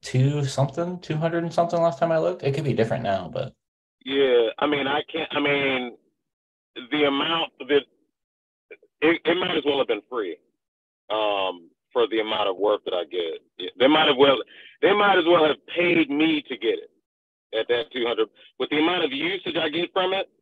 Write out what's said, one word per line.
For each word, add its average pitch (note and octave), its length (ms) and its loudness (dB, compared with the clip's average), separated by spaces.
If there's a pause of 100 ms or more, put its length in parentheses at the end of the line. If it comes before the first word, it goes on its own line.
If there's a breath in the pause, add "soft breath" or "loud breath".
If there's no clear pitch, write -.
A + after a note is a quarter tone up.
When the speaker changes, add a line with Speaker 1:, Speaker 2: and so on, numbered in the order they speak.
Speaker 1:
two C#3 420 0
something, E3+ 560 -4
two D#3 160 -6
hundred E3 260 -2
and E3 100 -6
something E3+ 300 0
last E3+ 160 0
time E3 140 0
I D#3+ 60 2
looked. F3 260 -2
It C#3 100 0
could D#3 80 -6
be C3+ 120 -2
different A2 280 -2
now, F#2+ 260 -4
but - 240 -8 (520)
Speaker 2:
Yeah, C3 460 2 (100)
I D3 80 0
mean, C#3 180 0
I D3 160 -2 (100)
can't, D#3+ 220 -6
I D3+ 60 -2
mean, C3+ 560 -2 (960)
the D3 160 0
amount D3 420 -2 (180)
that, C#3+ 140 4 (1160)
it, E3 240 2
it E3 120 2
might F3+ 200 -2
as D3+ 100 -4
well C#3+ 120 0
have B2+ 100 0
been G#2+ 200 -2
free, G2+ 280 -6 (720)
um, G2 600 -2 (220)
for A#2+ 140 4
the A2 140 0
amount G#2+ 280 -2
of F#2 80 -2
work G2+ 280 0
that F2+ 100 -6
I F2 160 -2
get. E2+ 300 -4 (180)
Yeah, F#2 120 -10 (100)
they B2+ 80 6
might D#3 180 4
have C#3+ 100 2
well, C3+ 200 6 (440 loud breath)
they E3+ 140 4
might G3+ 240 4
as E3 80 2
well E3 180 6
have D3 120 2 (200)
paid E3+ 320 2
me D3+ 400 0
to B2+ 80 -8
get G#2+ 220 -2
it - 120 -16 (680)
at A2 80 -2
that A#2+ 260 -2
two B2+ 140 -4
hundred. A2 220 0 (320 soft breath)
With C3 100 -4
the D3 80 0
amount E3+ 260 2
of C#3 80 -2
usage E3 440 -6
I D#3+ 140 -2
get E3+ 220 -4
from F#3 200 0
it F#3+ 180 -4 (120)